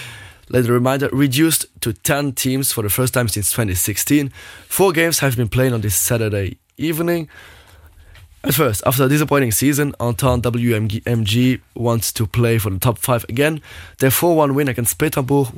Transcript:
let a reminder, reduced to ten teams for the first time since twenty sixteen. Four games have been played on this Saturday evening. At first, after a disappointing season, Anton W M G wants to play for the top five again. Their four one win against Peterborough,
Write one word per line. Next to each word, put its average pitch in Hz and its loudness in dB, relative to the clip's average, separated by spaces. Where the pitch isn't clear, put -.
let 120 2
a 117 2
reminder, 127 2
reduced 143 2
to 117 -2
ten 143 -2
teams 131 -2
for 117 -4
the 104 -4
first 127 0
time 123 2
since 104 -4
twenty 107 -2
sixteen. 139 0
Four 190 2
games 160 2
have 135 0
been 120 0
played 127 2
on 113 -2
this 104 -2
Saturday 104 -2
evening. 165 -2
At - -2
first, 123 0
after 131 2
a 131 2
disappointing 143 2
season, 143 0
Anton 120 0
W 120 0
M 117 0
G 123 2
wants 117 -2
to 110 -2
play 117 2
for 104 -2
the 95 -4
top 113 0
five 120 -2
again. 147 0
Their 131 4
four 170 2
one 147 4
win 143 2
against 120 -2
Peterborough, 143 0